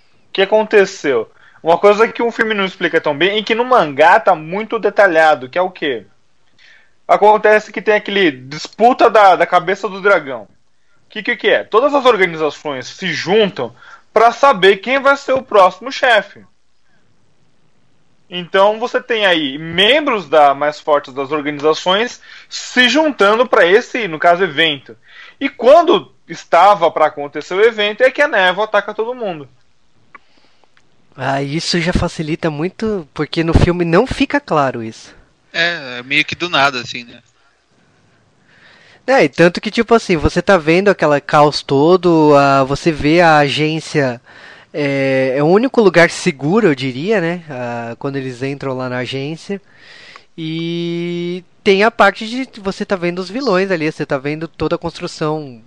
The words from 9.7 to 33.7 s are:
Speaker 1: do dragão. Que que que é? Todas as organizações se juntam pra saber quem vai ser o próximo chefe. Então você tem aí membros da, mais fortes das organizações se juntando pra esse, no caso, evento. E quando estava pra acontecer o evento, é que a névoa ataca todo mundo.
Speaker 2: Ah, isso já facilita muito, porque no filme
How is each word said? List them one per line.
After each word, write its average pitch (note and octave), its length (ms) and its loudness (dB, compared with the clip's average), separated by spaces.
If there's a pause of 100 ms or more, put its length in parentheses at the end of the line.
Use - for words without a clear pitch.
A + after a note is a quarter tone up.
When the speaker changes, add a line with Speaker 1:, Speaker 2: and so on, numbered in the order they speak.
Speaker 1:
do G3 140 -10
dragão. D3 460 -2 (640)
Que G#3+ 140 -12
que A#3+ 140 -4
que A3 120 -2
é? A#2+ 140 2
Todas C4 320 0
as C4 100 0
organizações D#3 840 -2
se F3 260 -8
juntam D#3 640 -2 (380)
pra A3+ 180 4
saber G#3 460 4
quem B3+ 220 -4
vai C4+ 180 2
ser C4+ 160 -4
o C4 100 -2
próximo G#3 480 2
chefe. A3 540 0 (1800)
Então G3 500 0
você B3 220 -4
tem A3+ 240 -2
aí D#3 320 0
membros G3+ 720 0
da, D3 260 6
mais D3 240 -4
fortes C#3+ 340 -2
das C3+ 180 -8
organizações D#3 920 -2 (280)
se - 380 -2
juntando A#3 600 2
pra G#3+ 180 4
esse, A3 420 0
no D#3+ 100 -8
caso, F3 260 2
evento. D3 540 -4 (420)
E C4+ 100 -4
quando D#4 640 4 (140)
estava E3+ 640 2
pra D#3 180 2
acontecer D3 460 -8
o F#3+ 100 0
evento, G#3+ 400 0
é C4 80 4
que C#4 100 -4
a D4 60 2
névoa F#3+ 380 0
ataca G#3 280 -2
todo A3+ 200 -6
mundo. F3+ 360 -10 (1700)
Speaker 2:
Ah, C#3 260 -4
isso D3 380 -4
já E3+ 140 -2
facilita E3+ 560 -4
muito, F3 640 -6
porque D#3 300 -4
no E3 100 -2
filme F3 320 0